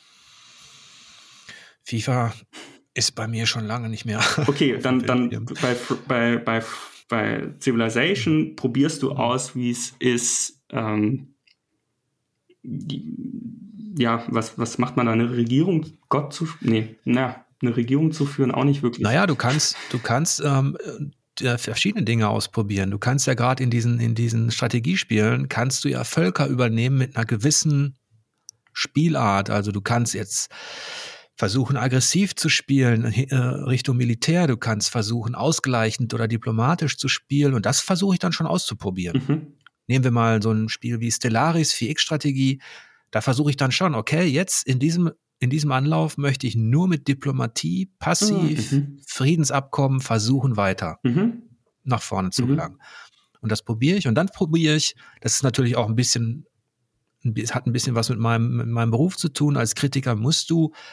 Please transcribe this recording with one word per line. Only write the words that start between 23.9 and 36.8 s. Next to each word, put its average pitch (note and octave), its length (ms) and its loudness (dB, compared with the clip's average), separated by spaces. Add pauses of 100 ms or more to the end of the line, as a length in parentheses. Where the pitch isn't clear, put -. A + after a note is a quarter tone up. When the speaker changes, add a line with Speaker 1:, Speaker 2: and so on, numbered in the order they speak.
Speaker 1:
in A#2 160 2
diesen A#2 360 2
Strategiespielen, A#2+ 960 0
kannst B2+ 340 -2
du D3 60 0
ja B2 140 -2
Völker D#3+ 440 0
übernehmen B2 500 2
mit B2+ 180 0
einer A#2 100 0
gewissen C#3 720 2 (760)
Spielart. A#2+ 800 0
Also G#2 220 0
du G2+ 100 -4
kannst A#2+ 320 0
jetzt - 360 -6 (840)
versuchen, A#2 420 0
aggressiv C3 580 2
zu - 140 -2
spielen, B2 560 2
äh, C3 300 0
Richtung B2+ 600 0
Militär. B2 500 2
Du B2 100 2
kannst A2 340 -2
versuchen, A#2 420 -2
ausgleichend A#2+ 800 0
oder A2+ 140 0
diplomatisch A#2 680 0